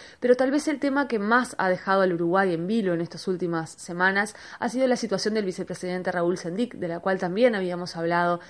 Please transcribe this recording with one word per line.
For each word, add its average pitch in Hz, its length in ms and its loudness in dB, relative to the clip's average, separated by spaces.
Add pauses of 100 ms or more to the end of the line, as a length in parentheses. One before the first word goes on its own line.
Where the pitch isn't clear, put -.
(200)
Pero 247 160 4
tal 262 160 2
vez 302 160 0
el 285 120 -2
tema 277 280 0
que 240 100 0
más 226 400 2
ha 190 120 2
dejado 190 340 2
al 185 100 4
Uruguay 175 400 2
en 165 140 -2
vilo 190 260 0
en 170 80 0
estas 170 260 -10
últimas 170 440 -2
semanas 190 640 0 (240)
ha 240 100 -2
sido 262 160 0
la 247 100 4
situación 208 380 -2
del 214 120 0
vicepresidente 180 640 -6
Raúl 175 260 0
Sendic, 196 380 -4
de - 120 -4
la 170 120 -6
cual 190 180 0
también 202 380 2
habíamos 175 420 -4
hablado, 175 520 2